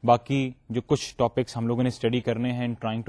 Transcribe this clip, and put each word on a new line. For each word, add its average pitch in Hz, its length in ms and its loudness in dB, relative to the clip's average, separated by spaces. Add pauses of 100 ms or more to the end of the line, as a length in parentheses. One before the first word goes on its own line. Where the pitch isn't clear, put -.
باقی 131 460 4 (180)
جو 120 180 -2
کچھ - 300 0
ٹاپکس 123 400 0
ہم 117 100 -2
لوگوں 120 160 0
نے 127 60 2
اسٹڈی 120 320 -2
کرنے 120 320 -2
ہیں، 123 160 -4
in - 20 -4
trying 113 380 -6